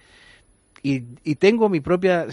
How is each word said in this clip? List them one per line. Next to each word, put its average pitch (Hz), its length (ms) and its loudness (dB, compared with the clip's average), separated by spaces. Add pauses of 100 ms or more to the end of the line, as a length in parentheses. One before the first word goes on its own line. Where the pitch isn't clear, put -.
(840)
Y, 135 200 -2 (220)
y 151 120 -2
tengo 220 320 4
mi 175 120 0
propia, 175 520 0